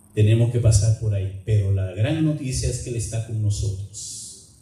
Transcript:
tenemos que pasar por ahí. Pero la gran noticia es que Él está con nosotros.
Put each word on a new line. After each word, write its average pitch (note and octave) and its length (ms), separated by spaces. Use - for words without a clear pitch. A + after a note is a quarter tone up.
tenemos A2+ 380
que A2+ 80
pasar A2 400
por G#2+ 140
ahí. F#2+ 300
Pero G2+ 280
la F#2 200
gran D3 320
noticia C#3 460
es B2+ 100
que C3 100
Él A2+ 60
está G#2+ 300
con A2 160
nosotros. G2+ 760